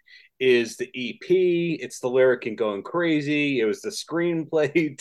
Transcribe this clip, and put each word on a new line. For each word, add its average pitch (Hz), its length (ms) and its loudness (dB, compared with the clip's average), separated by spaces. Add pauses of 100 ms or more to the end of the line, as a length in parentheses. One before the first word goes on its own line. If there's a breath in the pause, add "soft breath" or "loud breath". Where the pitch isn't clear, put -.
(400 soft breath)
is 120 380 2
the 123 160 -8
E 123 260 -8
P. 170 640 2
It's 131 180 -12
the 131 80 -4
lyric 127 380 4
in 110 100 -6
"Going 104 280 -4
Crazy." 147 760 -2
It 110 60 2
was 104 160 -2
the - 80 -8
screenplay 160 1120 -2